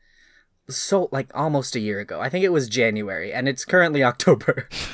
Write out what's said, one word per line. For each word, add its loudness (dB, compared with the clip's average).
So, 0
like, -4
almost -2
a -2
year -4
ago. -8
I -4
think -2
it 6
was 2
January, -2
and -2
it's -4
currently 4
<laughs> 6
October. 2